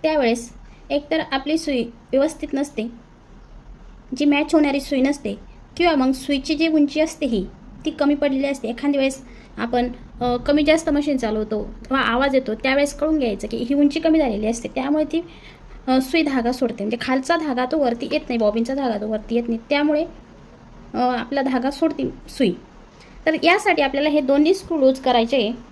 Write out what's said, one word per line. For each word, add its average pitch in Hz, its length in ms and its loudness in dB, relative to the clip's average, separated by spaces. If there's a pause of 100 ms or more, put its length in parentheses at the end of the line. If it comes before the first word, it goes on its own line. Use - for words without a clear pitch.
त्यावेळेस 262 500 0 (360)
एकतर 294 300 -2
आपली 285 380 -2
सुई 269 260 -2
व्यवस्थित 285 680 -2
नसते, 269 340 -4 (1300)
जी 294 80 0
मॅच 294 300 2
होणारी 285 260 4
सुई 269 200 -2
नसते, 269 340 -2 (420)
किंवा 339 180 4
मग 262 160 2
सुईची 277 440 -2
जी 320 120 2
उंची 302 340 2
असते 311 240 -2
ही, 214 220 -2 (380)
ती 311 60 -2
कमी 294 240 0
पडलेली 277 320 0
असते. 269 200 -4
एखाद्या 277 320 -2
वेळेस 269 240 -2 (340)
आपण, 240 340 -2 (300)
अ, 247 160 0
कमी 294 260 2
जास्त 320 260 2
मशीन 285 280 0
चालवतो 214 460 -2
किंवा - 360 -4
आवाज 254 360 2
येतो, 262 200 0
त्यावेळेस 285 420 0
कळून 311 220 0
घ्यायचं 220 280 -2
की 226 100 -6
ही 240 180 -2
उंची 285 240 4
कमी 320 200 4
झालेली 214 280 0
असते, 233 280 -4
त्यामुळे 294 280 0
ती, 320 180 -2 (680)
अ, 262 140 4
सुई 320 220 2
धागा 254 280 0
सोडते. 233 320 -2
म्हणजे 220 180 -2
खालचा 262 340 0
धागा 269 300 -2
तो 320 120 -2
वरती 240 340 0
येत 302 100 0
नाही, 247 160 -4
बॉबिनचा 226 360 0
धागा 262 240 -2
तो 208 140 -6
वरती 214 240 -4
येत 233 120 2
नाही, 226 120 -2 (100)
त्यामुळे, 294 360 2 (880)
अ, - 40 -6
आपला 247 440 0
धागा 262 300 0
सोडते 320 380 -2 (200)
सुई. 214 220 2 (760)
तर 320 180 2
यासाठी 349 380 4
आपल्याला 277 280 2
हे 294 120 2
दोन्ही 285 320 4
स्क्रू 339 240 -4
लूज 262 220 4
करायचे 240 380 2
आहे. 226 160 0 (180)